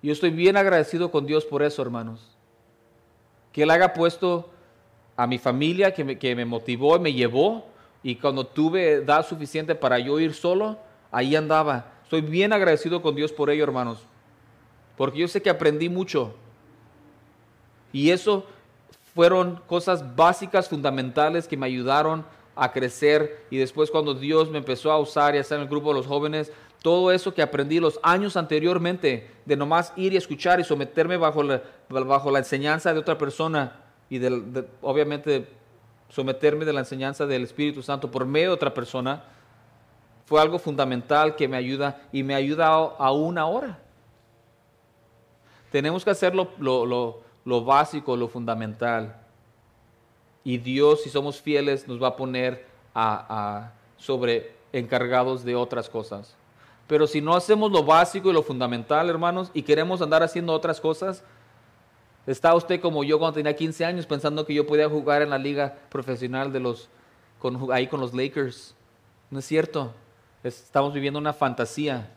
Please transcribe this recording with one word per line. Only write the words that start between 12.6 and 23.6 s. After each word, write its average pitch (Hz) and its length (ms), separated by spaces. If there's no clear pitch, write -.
con 160 120
Dios 151 180
por 147 180
ello, 147 140
hermanos, 123 360
porque 139 220
yo 175 80
sé 196 140
que 202 80
aprendí 160 400
mucho. 170 440
Y 143 200
eso 196 340
fueron 175 540
cosas 170 480
básicas, 180 540
fundamentales, 147 760
que 151 100
me 135 80
ayudaron 143 600
a 131 160
crecer. 147 760
Y 131 80
después 147 340